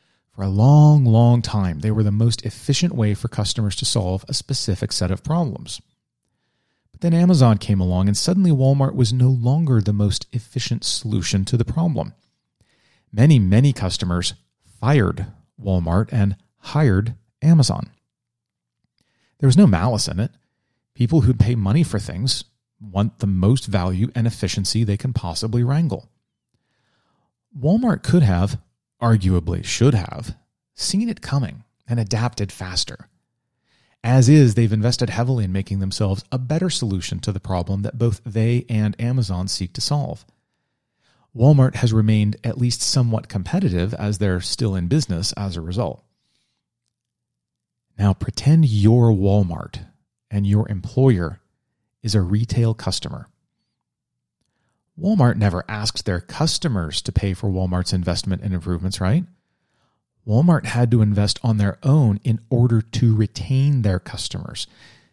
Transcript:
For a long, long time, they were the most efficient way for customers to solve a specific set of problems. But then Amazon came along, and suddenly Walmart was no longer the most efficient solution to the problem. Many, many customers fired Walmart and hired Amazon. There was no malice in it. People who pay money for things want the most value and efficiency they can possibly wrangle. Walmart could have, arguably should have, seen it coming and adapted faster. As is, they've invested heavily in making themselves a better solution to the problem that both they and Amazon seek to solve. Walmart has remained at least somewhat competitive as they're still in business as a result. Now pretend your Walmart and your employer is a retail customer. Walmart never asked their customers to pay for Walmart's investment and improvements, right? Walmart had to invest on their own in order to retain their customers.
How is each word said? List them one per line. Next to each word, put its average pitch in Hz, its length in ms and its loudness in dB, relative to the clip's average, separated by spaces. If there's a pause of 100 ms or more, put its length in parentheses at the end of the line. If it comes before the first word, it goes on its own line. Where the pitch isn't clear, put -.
(360)
For 98 80 -8
a 98 60 -2
long, 143 560 6
long 117 380 4
time, 90 380 -4
they 107 100 -2
were 107 100 0
the 104 100 0
most 110 320 -2
efficient 143 500 -4
way 107 200 0
for 113 140 -6
customers 104 480 -4
to - 100 -6
solve 95 420 -2
a 139 60 -8
specific - 580 -4
set 92 200 -2
of 95 120 -6
problems. 156 560 -6 (1120)
But - 100 -20
then 170 120 2
Amazon 156 460 4
came 101 200 0
along, 90 280 2
and 101 100 2
suddenly 185 320 2
Walmart 135 460 2
was 120 180 2
no 127 160 4
longer 131 500 2
the 104 140 0
most 104 380 0
efficient - 520 -6
solution 98 640 -2
to - 100 -4
the 113 80 2
problem. 165 500 -4 (1000)
Many, 131 260 6
many 113 360 4
customers 87 600 -4 (480)
fired 104 460 0 (360)
Walmart 92 480 0
and 101 240 0 (220)
hired 117 560 0 (300)
Amazon. 156 480 2 (1500)
There 139 100 2
was 127 100 6
no 196 100 8
malice 101 400 2
in 87 120 -6
it. 113 120 -2 (640)
People 135 260 2
who 120 140 4
pay 110 180 2
money 113 300 2
for 107 160 -4
things 98 440 -6 (380)
want 101 380 -4
the 107 80 -2
most 98 400 2
value 92 480 -2
and 113 100 -2
efficiency 107 580 -4
they 101 140 -2
can 131 160 -6
possibly 110 500 -4
wrangle. 139 460 -2 (1500)
Walmart 185 460 0
could 160 220 2
have, 95 360 0 (420)
arguably 90 640 0
should 120 280 2
have, - 420 -6 (400)
seen 226 340 -4
it - 120 -10
coming - 440 -4 (240)
and 120 100 -2
adapted 110 540 -4
faster. - 560 -8 (920)
As 123 280 4
is, 135 260 8
they've 113 160 2
invested 110 380 0
heavily 120 340 -2
in 92 80 -4
making 98 280 -4
themselves 98 520 -2
a 131 60 -4
better 156 320 -2
solution 95 500 -4
to - 140 -6
the 95 80 -6
problem 95 400 -4
that 107 160 -6
both 117 280 -2
they 113 440 -2
and 107 320 -2
Amazon 101 480 -2
seek - 240 -6
to - 80 -10
solve. 139 440 -4 (1080)
Walmart 131 400 4
has 113 160 0
remained 107 540 2
at 117 120 -6
least 123 240 -2
somewhat 117 460 -2
competitive 98 640 -2
as 104 260 -4
they're 92 200 0
still 104 340 -4
in 87 140 -4
business 95 460 -2
as 95 240 -8
a 80 40 -10
result. 90 400 -6 (2000)
Now 101 160 2
pretend - 520 2
your 113 460 4
Walmart 98 720 0 (460)
and 101 160 -2
your 104 220 0
employer 98 720 0 (600)
is 107 140 -4
a 101 60 2
retail 110 520 -2
customer. - 540 -10 (1700)
Walmart 160 380 2
never 98 300 0
asked 107 380 -8
their 87 140 -2
customers 110 800 -4
to - 100 -10
pay 98 220 -2
for 98 160 -6
Walmart's 90 440 -2
investment 90 500 -4
and 98 100 -4
improvements, 90 480 -6
right? 123 220 0 (1040)
Walmart 147 380 2
had 120 260 0
to 117 100 4
invest 104 400 0
on 110 160 0
their 101 240 -2
own 131 420 2
in 113 160 -2 (100)
order 120 300 2
to 110 360 0
retain 131 640 -2
their 98 160 0
customers. - 680 -10 (460)